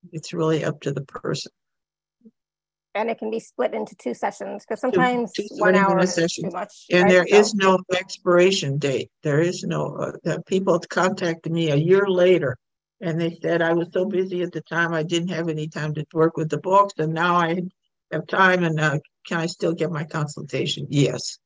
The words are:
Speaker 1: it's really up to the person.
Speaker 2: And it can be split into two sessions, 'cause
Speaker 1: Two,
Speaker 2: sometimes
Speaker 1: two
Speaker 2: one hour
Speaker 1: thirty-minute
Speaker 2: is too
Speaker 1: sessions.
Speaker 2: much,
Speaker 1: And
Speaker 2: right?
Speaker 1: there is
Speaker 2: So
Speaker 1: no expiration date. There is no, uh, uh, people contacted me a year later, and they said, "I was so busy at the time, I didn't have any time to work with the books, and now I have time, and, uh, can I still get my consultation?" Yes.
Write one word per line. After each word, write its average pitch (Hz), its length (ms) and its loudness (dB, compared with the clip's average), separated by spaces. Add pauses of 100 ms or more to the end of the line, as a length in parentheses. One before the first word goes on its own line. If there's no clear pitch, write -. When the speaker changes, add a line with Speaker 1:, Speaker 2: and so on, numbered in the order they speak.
(120)
Speaker 1:
it's 160 220 -12
really 160 300 0
up 151 180 -6
to 139 100 -4
the 139 140 -6
person. - 460 -8 (1400)
Speaker 2:
And 220 160 -4
it 220 80 -4
can 220 120 -8
be 220 100 -6
split 247 340 -6
into 214 220 -8
two 247 180 -8
sessions, 202 520 -8
'cause 226 140 -8
Speaker 1:
Two, - 20 -8 (100)
Speaker 2:
sometimes 240 420 0
Speaker 1:
two 208 180 -8
Speaker 2:
one 190 240 2
hour 196 220 4
Speaker 1:
thirty-minute 185 60 4
Speaker 2:
is 185 120 0
too 170 60 0
Speaker 1:
sessions. 175 320 -4
Speaker 2:
much, - 380 -12
Speaker 1:
And 180 120 4
Speaker 2:
right? 196 80 6
Speaker 1:
there 180 140 6
is 208 280 6
Speaker 2:
So 214 40 -2
Speaker 1:
no 190 220 4 (140)
expiration 180 840 2
date. 139 340 -2 (100)
There 147 200 0
is 175 220 -2
no, 156 340 -6
uh, 165 140 -6 (200)
uh, - 140 -4
people 190 340 0 (100)
contacted 175 640 -2
me 165 200 0
a 139 40 2
year 185 320 4
later, 180 480 4 (460)
and 165 180 -2
they 170 220 -2
said, 170 200 0
"I 165 120 2
was 170 180 0
so 185 140 0
busy 190 380 -2
at 175 100 -6
the 160 80 -8
time, 165 320 -2
I 156 100 -2
didn't 170 260 -2
have 170 200 -4
any 156 180 -6
time 151 280 -6
to 151 180 -6
work 160 240 2
with 156 120 -4
the 143 80 -2
books, 196 400 2
and 160 160 -2
now 175 220 2
I 175 280 0 (500)
have 156 140 -6
time, 185 360 4
and, 160 160 0
uh, 151 200 0 (280)
can 170 120 -4
I 165 80 -4
still 170 260 -2
get 165 180 -4
my 156 140 -6
consultation?" 147 840 -6
Yes. 139 560 0